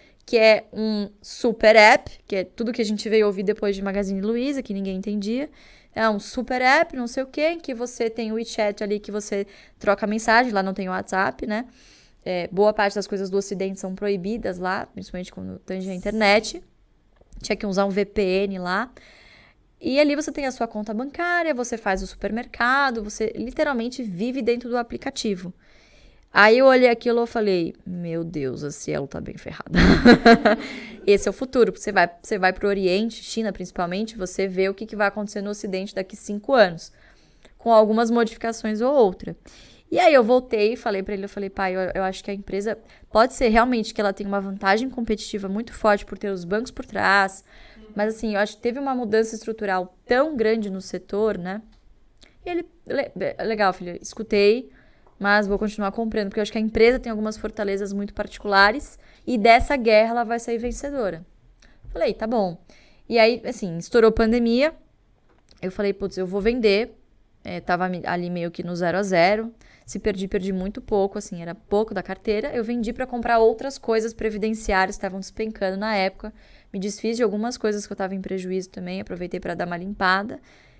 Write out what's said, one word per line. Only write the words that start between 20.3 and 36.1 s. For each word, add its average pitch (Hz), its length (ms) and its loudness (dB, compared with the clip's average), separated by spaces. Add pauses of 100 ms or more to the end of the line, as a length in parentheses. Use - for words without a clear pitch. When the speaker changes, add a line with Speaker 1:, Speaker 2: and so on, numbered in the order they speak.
Speaker 1:
tem 277 140 -6
a 254 60 -4
sua 233 160 -4
conta 214 260 -8
bancária, 330 580 -2
você 240 240 -6
faz 196 260 -2
o 190 40 -8
supermercado, 240 960 -2
você 214 340 -6
literalmente 254 680 -4
vive 226 380 -4
dentro 240 300 -2
do 247 80 0
aplicativo. 220 760 -6 (800)
Aí 220 260 8
eu 269 80 8
olhei 254 220 8
aquilo 233 360 2
e - 20 -2
falei, 196 480 0 (100)
"Meu 170 400 -6
Deus, 156 400 -6
a 143 60 -6
Cielo 147 360 -6
tá - 140 -12
bem - 160 -12
ferrada." - 360 -14
<laughs> - 1300 6
Esse 202 240 4
é - 20 0
o - 20 0
futuro, 240 400 0
porque - 100 -16
você 208 100 -6
vai, 180 160 4 (140)
você 214 160 -4
vai 185 140 2
pro 202 160 -2
Oriente, 202 540 0
China 220 300 -6
principalmente, 190 640 -6
você 190 300 -4
vê 190 220 0
o 196 60 -4
que, 220 120 -12
que 220 100 -12
vai 202 120 2
acontecer 202 340 -6
no 208 80 -8
Ocidente 202 440 -8
daqui 190 220 -8